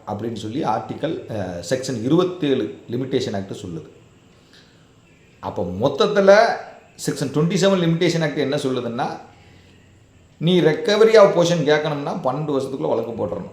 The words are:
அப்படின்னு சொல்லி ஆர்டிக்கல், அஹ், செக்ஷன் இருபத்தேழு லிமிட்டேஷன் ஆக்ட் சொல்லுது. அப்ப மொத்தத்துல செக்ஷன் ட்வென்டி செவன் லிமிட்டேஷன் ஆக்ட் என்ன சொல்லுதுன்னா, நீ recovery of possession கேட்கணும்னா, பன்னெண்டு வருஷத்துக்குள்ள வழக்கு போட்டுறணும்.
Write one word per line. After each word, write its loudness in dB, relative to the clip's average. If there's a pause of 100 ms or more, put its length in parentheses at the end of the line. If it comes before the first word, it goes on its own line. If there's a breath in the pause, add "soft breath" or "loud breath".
அப்படின்னு -6
சொல்லி -8
ஆர்டிக்கல், -4
அஹ், -8
செக்ஷன் -4
இருபத்தேழு 0 (120)
லிமிட்டேஷன் -4
ஆக்ட் -8
சொல்லுது. -12 (1500 soft breath)
அப்ப -8
மொத்தத்துல 4 (640)
செக்ஷன் -2
ட்வென்டி -2
செவன் 4
லிமிட்டேஷன் 2
ஆக்ட் -2
என்ன 0
சொல்லுதுன்னா, -4 (1300 soft breath)
நீ 4
recovery 4
of 8
possession 2
கேட்கணும்னா, 0
பன்னெண்டு -2
வருஷத்துக்குள்ள -2
வழக்கு -2
போட்டுறணும். -6